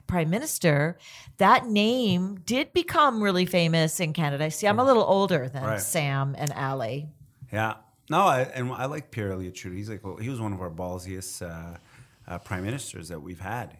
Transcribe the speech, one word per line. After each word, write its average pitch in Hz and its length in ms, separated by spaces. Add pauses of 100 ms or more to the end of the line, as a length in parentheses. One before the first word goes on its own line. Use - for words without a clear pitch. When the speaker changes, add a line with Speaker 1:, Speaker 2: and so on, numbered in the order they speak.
Speaker 1:
prime 170 220
minister, 170 680 (400)
that 233 300
name 208 760
did 254 260
become 294 500
really 185 240
famous 165 540
in 156 140
Canada. 147 380
See, 208 160
I'm 214 120
a 254 60
little 247 180
older 185 460
than 131 140
Speaker 2:
Right. 107 180
Speaker 1:
Sam 139 560
and 143 160
Ali. 135 560 (420)
Speaker 2:
Yeah. 107 240 (340)
No, 160 120
I, 151 200
and 127 300
I 123 140
like 147 260
Pierre 101 220
Elliott 92 220
Trudeau. 90 220
He's 104 120
like, 107 140
well, 92 120
he 107 140
was 131 120
one 107 120
of 92 80
our 90 100
ballsiest, 90 760
uh, 82 300 (500)
uh, 87 120
prime 92 240
ministers 104 460
that 82 120
we've 85 180
had, 101 400